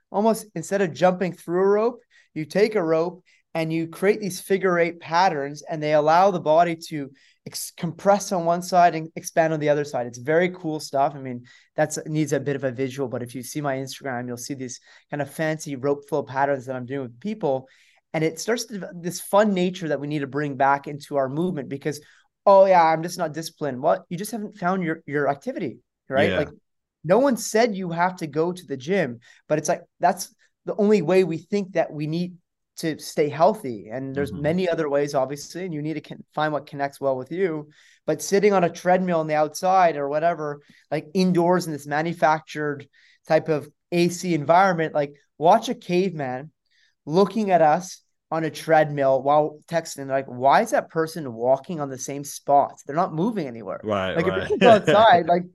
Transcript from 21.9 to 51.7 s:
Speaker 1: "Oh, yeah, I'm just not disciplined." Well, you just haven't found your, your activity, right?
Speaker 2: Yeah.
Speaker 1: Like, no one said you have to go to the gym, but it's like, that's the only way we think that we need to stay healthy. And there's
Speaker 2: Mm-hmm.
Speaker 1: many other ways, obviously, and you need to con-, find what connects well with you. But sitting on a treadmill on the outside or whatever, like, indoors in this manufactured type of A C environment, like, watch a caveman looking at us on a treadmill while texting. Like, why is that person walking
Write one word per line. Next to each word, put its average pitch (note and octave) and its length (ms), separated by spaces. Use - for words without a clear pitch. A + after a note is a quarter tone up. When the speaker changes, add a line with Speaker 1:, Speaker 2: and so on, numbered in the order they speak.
Speaker 1:
"Oh, G3 200
yeah, F3+ 180
I'm D#3+ 180
just F3 160
not D#3+ 160
disciplined." D3 480
Well, F3+ 280
you F3 80
just G#3 140
haven't G#3 280
found F3+ 240
your, D#3+ 240
your C#3+ 200
activity, D3 520
right? C#3+ 220
Speaker 2:
Yeah. F#3 80
Speaker 1:
Like, D3 120
no E3+ 140
one C4 180
said A3 400
you F#3 140
have F3 280
to E3 100
go D#3+ 260
to F3 140
the C#3 100
gym, C3 440
but D#3 100
it's D#3 120
like, E3+ 120
that's F#3 340
the - 100
only G#3 260
way F#3 220
we D#3+ 160
think G3 340
that E3 180
we D3+ 140
need F3 300
to D#3 200
stay - 300
healthy. C#3 640
And C3 260
there's C#3 160
Speaker 2:
Mm-hmm. C#3+ 100
Speaker 1:
many E3+ 280
other D#3+ 180
ways, C#3+ 260
obviously, C#3+ 520
and E3+ 80
you D3 80
need D#3 140
to C#3 60
con-, C#3+ 220
find D3+ 200
what D3 120
connects C#3+ 360
well C3+ 160
with B2+ 120
you. D#3 420
But D#3 160
sitting G3 320
on F3+ 100
a E3 60
treadmill F3+ 500
on D#3 80
the D3+ 80
outside E3 640
or C#3+ 100
whatever, D3+ 540
like, D3+ 240
indoors F3+ 520
in D#3+ 80
this C#3+ 120
manufactured D#3 1040
type D#3+ 220
of D3 200
A F3 160
C F3 260
environment, D#3+ 640
like, D3 180
watch G#3 300
a B3 80
caveman D#3+ 760
looking F#3+ 460
at E3+ 100
us D#3+ 400
on D#3+ 140
a D3+ 40
treadmill C#3+ 760
while D3+ 440
texting. E3 400
Like, C3+ 200
why C3+ 340
is A3+ 100
that - 180
person D#3+ 440
walking C3+ 480